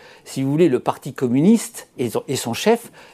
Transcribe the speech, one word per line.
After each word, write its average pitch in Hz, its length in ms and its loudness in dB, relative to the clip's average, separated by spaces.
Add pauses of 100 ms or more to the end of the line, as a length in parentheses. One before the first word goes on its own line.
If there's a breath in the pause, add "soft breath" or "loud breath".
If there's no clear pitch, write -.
(240 loud breath)
si - 180 -6
vous 135 80 -2
voulez, 160 200 4
le 123 100 2
Parti - 320 -6
communiste 143 760 0 (100)
et 123 100 -4
son, - 180 -4
et 139 100 -4
son 117 180 -6
chef - 360 0 (240 loud breath)